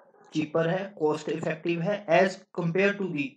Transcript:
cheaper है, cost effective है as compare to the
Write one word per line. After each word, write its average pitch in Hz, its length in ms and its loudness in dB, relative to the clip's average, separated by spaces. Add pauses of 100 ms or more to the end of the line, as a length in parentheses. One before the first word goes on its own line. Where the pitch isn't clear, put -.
(340)
cheaper 160 340 0
है, 190 300 -2
cost 151 320 0
effective 170 520 -2
है 202 260 -2
as 185 300 4 (220)
compare 190 420 0
to 190 60 -2
the 147 180 -4 (120)